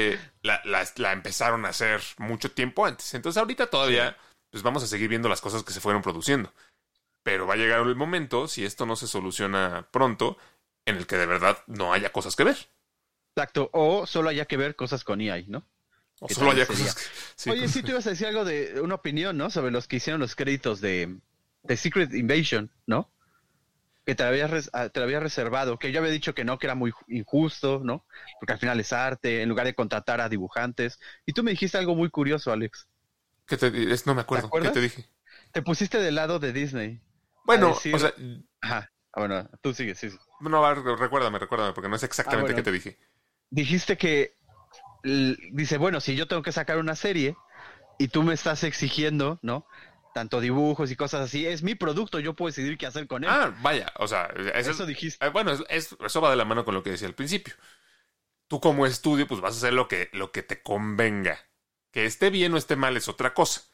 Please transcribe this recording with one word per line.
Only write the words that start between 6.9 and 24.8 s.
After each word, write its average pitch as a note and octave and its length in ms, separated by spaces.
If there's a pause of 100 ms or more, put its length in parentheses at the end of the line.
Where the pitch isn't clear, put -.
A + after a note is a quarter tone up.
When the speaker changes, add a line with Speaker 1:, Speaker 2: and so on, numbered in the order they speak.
Speaker 1:
Pero F#2 240
va G2 80
a - 20
llegar A2+ 300
el B2 100
momento, D3+ 520
si G2+ 180
esto - 180
no A2+ 120
se A#2 100
soluciona F#2+ 840
pronto, B2 460 (480)
en G#2+ 120
el F2+ 100
que G2 100
de F2+ 80
verdad F2+ 320 (100)
no F#2+ 280
haya G2+ 180
cosas F#2 240
que D3 80
ver. B3+ 120 (800)
Speaker 2:
Exacto, D3 380
o E3+ 340
solo D#3+ 220
haya D3+ 160
que D3 140
ver C#3+ 180
cosas B2+ 280
con G#2 180
E G2 160
I, F2+ 100
¿no? A#2 160 (560)
Speaker 1:
O - 60
Speaker 2:
Que - 80
Speaker 1:
solo C#3 160
Speaker 2:
también C3 160
Speaker 1:
haya - 0
Speaker 2:
sería. B2+ 260
Speaker 1:
cosas - 20
que, - 80 (340)
sí, - 140
Speaker 2:
Oye, A#3+ 100
Speaker 1:
pues. B3 120
Speaker 2:
sí, C4 100
tú C4 100
ibas A#3+ 140
a G#3+ 40
decir F#3 160
algo G#3+ 180
de C#3+ 380
una F3+ 140
opinión, D#3+ 420
¿no? D3+ 100
Sobre C3+ 220
los A#2+ 180
que C3 80
hicieron D#3 240
los B2+ 160
créditos C3 460
de, F2+ 340 (460)
de B2 160
Secret E3+ 340
Invasion, B2 580 (160)
¿no? C#3 240 (920)
Que C3+ 100
te C3+ 80
lo B2 60
habías C#3+ 220
res-, D#3 240
ah, A#2+ 160